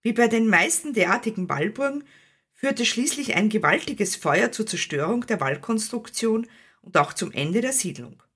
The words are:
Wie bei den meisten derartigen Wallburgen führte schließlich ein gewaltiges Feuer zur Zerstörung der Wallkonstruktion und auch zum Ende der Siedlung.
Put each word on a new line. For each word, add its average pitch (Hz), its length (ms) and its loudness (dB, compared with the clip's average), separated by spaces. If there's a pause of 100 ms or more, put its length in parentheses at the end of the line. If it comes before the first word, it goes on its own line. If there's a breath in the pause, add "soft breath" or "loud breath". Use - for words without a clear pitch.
Wie 233 140 0
bei 233 140 4
den 226 200 4
meisten 220 460 2
derartigen 190 540 0
Wallburgen 269 560 -2 (500 soft breath)
führte 240 320 -2
schließlich 269 480 -2
ein 208 160 2
gewaltiges 208 680 2
Feuer 170 360 2
zur 220 140 -4
Zerstörung 180 600 -2
der 202 140 -2
Wallkonstruktion 220 1040 -2 (340 loud breath)
und - 160 -2
auch 147 160 4
zum - 200 -6
Ende 160 280 0
der 254 120 -2
Siedlung. 127 500 -6 (140)